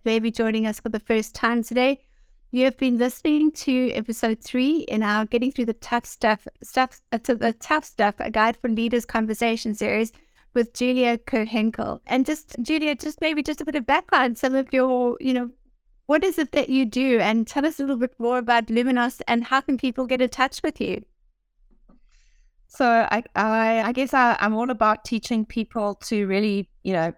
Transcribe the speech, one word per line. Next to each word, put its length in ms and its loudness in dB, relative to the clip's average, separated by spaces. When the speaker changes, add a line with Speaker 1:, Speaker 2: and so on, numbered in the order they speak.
Speaker 1:
may 120 2
be 140 0
joining 340 0
us 140 -4
for 100 -8
the 100 -4
first 360 -2
time 280 0
today, 400 0
you 160 2
have 120 0
been 200 2
listening 540 2
to 400 0
episode 500 -2
three 360 0
in 140 0
our 220 0
Getting 260 0
Through 140 -2
the 100 0
Tough 300 -4
Stuff, 420 -2
Stuff, 360 -2
uh, 80 -2
to 160 0
the 180 0
Tough 320 -2
Stuff, 340 0
A 120 -6
Guide 280 2
for 100 -2
Leaders 360 0
conversation 720 -2
series 360 -2
with 200 0
Julia 460 2
Kohenkel. 880 -2
And 180 2
just, 360 -6
Julia, 340 0
just 260 -8
maybe 220 0
just 180 -6
a 40 -10
bit 100 -4
of 100 -4
background, 520 2
some 180 0
of 180 -2
your, 480 2
you 120 0
know, 160 -2
what 180 2
is 120 0
it 140 -2
that 160 0
you 180 2
do? 340 2
And 280 2
tell 180 -2
us 140 -2
a 40 -4
little 120 -2
bit 240 -2
more 200 0
about 260 2
Luminos 600 0
and 180 0
how 160 0
can 160 -2
people 300 -2
get 140 0
in 80 2
touch 320 -2
with 200 -4
you? 240 -6
Speaker 2:
So 180 -2
I, 380 2
I, 480 2
I 100 -2
guess 200 -2
I, 260 4
I'm 160 0
all 160 -2
about 340 0
teaching 400 -2
people 500 -4
to 300 -2
really, 440 0
you 100 -2
know, 240 0